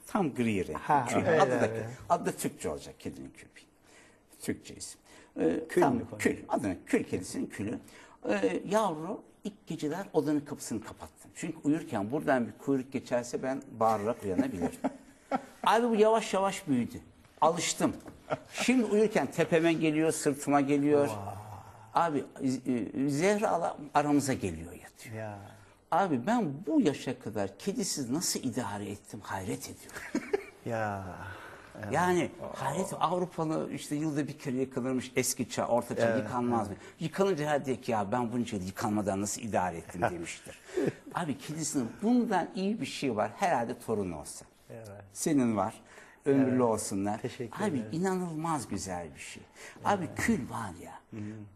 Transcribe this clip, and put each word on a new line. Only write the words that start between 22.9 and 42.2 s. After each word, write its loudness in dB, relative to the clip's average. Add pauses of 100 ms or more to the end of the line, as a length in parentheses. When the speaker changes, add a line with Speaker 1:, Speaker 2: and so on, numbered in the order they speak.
Speaker 1:
e, 2
Zehra 4
ala-, 0 (160)
aramıza 4
geliyor, -4
yatıyor. -16
Speaker 2:
Ya. -8 (520)
Speaker 1:
Abi 2
ben 2 (140)
bu 4
yaşa 0
kadar -4
kedisiz -4
nasıl 0
idare -4
ettim -12
hayret -6
ediyorum. -14 (400)
Speaker 2:
<laughs> -14
Ya. -2 (800)
Evet. -4
Speaker 1:
Yani 2 (260)
hayret, -4
Avrupalı -2
işte -6
yılda 0
bir -10
kere -4
yıkanırmış -2
eski 0
çağ, 0
orta 2
çağ 4
Speaker 2:
Evet, 2
Speaker 1:
yıkanmaz 0
Speaker 2:
evet. -8
Speaker 1:
mı? -18 (160)
Yıkanınca 0
her 2
diyor 0
ki, -4
"Ya 2
ben 0
bunca 0
yıl -4
yıkanmadan 0
nasıl -4
idare 0
ettim?" -8
Speaker 2:
<laughs> 2
Speaker 1:
demiştir. -10 (540)
Abi -2
kedisinin -4 (140)
bundan 2